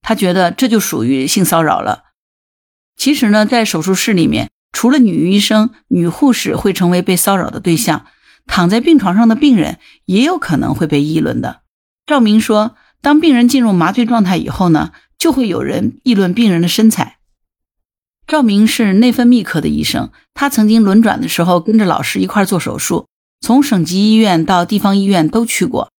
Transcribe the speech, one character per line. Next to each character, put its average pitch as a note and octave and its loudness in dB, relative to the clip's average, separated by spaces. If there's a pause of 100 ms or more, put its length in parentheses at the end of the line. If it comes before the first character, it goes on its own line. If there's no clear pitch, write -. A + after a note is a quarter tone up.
她 A3+ -4
觉 F#3 -2
得 F3+ 0
这 C4 -2
就 A3 2
属 D3+ -4
于 C3 -2
性 F3+ 0
骚 E3 0
扰 C#3+ 0
了。 - -6 (920)
其 C#4+ -2
实 A3 0
呢， G#3+ 2
在 A3+ 0
手 E3+ -4
术 F#3 -2
室 G#3+ -2
里 D#3+ 2
面， A2+ -4 (220)
除 - 0
了 D4+ 2
女 F3 2
医 G3+ 2
生、 G#3+ 0 (160)
女 E3+ 0
护 B3+ 0
士 - -4
会 G3 -2
成 F3 0
为 F3+ 2
被 F3+ -2
骚 G3 0
扰 F3+ -4
的 - -10
对 E3+ 0
象， D3+ -4 (380)
躺 F3 0
在 A3+ 0
病 D4+ 4
床 F#3 0
上 A3+ 4
的 A3 2
病 C#4+ 2
人 F3+ -2 (280)
也 G3+ 0
有 F4 -2
可 E3 -4
能 C#3+ -2
会 E3+ -4
被 D3 0
议 D#3 -2
论 D#3 -4
的。 - -10 (460)
赵 D4 0
明 A3 4
说， G#3+ -2 (260)
当 D4 2
病 D#4+ 4
人 A#3+ 4
进 B3+ 2
入 A3 2
麻 F3 0
醉 A#3+ 0
状 A3+ 0
态 F3+ 0
以 - -4
后 F3+ 0
呢， D#3 0 (260)
就 E4 -2
会 B3+ -2
有 D3 -4
人 - -6
议 - 0
论 F#3+ 0
病 A3+ 2
人 E3+ 0
的 F3 0
身 A3 2
材。 - -6 (1080)
赵 D4+ 0
明 G#3+ 2
是 G#3+ 0
内 A#3 4
分 A#3+ 2
泌 A#3+ 2
科 D#3+ -4
的 D#3+ -4
医 D3+ -4
生， - -6 (240)
他 C#4 -4
曾 G#3+ 0
经 A3+ 4
轮 G3+ 4
转 A3 2
的 - -6
时 E3+ -2
候 F3 2
跟 A3 0
着 G#3+ 2
老 D#3 -2
师 - -6
一 F#3 -2
块 G3+ -2
儿 - 2
做 F#3 -2
手 - -6
术， - -4 (340)
从 C4 2
省 F#3+ 0
级 F#3+ 0
医 A3 4
院 F#3+ 2
到 F3 0
地 G3+ -4
方 G3 0
医 G3 0
院 F3+ 2
都 A3+ -2
去 - -4
过。 - -6